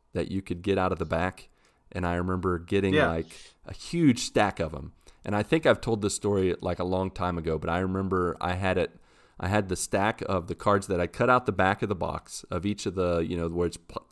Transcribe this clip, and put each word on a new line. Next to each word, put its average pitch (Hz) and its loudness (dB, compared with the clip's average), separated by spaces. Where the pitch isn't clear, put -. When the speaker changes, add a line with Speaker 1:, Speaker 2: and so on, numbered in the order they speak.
Speaker 1:
that - -2
you 95 -4
could 87 -8
get 95 2
out 92 2
of 85 -6
the 87 -2
back. 82 -4
And 90 -4
I 87 0
remember 90 0
getting, 95 2
Speaker 2:
Yeah. 143 4
Speaker 1:
like, 82 -4
a - -14
huge 156 2
stack - 0
of 80 -2
'em. 71 -12
And 104 -2
I 104 2
think 160 2
I've 117 4
told 110 -2
this 101 0
story, 95 2
like, 87 -4
a 90 0
long 92 0
time 90 -4
ago, 80 -2
but 80 -4
I 85 0
remember 92 0
I 90 -2
had 92 0
it, 82 0
I 90 -4
had 101 2
the 92 -2
stack 104 -2
of 95 -2
the 90 -6
cards 101 2
that 90 2
I 87 0
cut 123 0
out 127 4
the - 0
back 95 2
of 107 -2
the 101 0
box 80 -8
of 90 -2
each 101 -4
of 98 -4
the, 87 2
you 90 -4
know, 85 -2
where 85 0
it's 82 -4
pl-, - -14